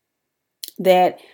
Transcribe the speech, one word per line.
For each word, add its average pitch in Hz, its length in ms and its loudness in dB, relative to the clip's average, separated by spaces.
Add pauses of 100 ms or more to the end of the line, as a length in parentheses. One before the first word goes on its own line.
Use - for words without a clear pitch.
(760)
that 180 420 0 (140)